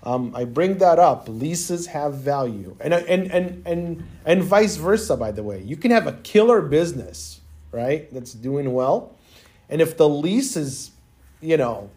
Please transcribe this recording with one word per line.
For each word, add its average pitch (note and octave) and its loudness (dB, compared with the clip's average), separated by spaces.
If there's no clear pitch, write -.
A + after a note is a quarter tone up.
Um, B2 -4
I B2 -4
bring E3+ 0
that F3 6
up. D3 4
Leases E3 -6
have D3 -6
value. C3 -6
And, D3+ 0
and, F#3 0
and, F3+ -4
and, E3+ -6
and F3+ 4
vice G3+ 4
versa, F3 0
by A2+ -4
the G#2 -8
way. G2+ -8
You G#2 -10
can A#3+ 0
have A3+ 4
a C#3 -6
killer G#3+ 4
business, C#3+ -2
right, C#3 -4
that's B2 -14
doing C3 -6
well. C3 -2
And D3+ -2
if D#3 2
the D3+ 6
lease F3+ 0
is, C#3+ -8
you D#3+ 2
know G#2+ -2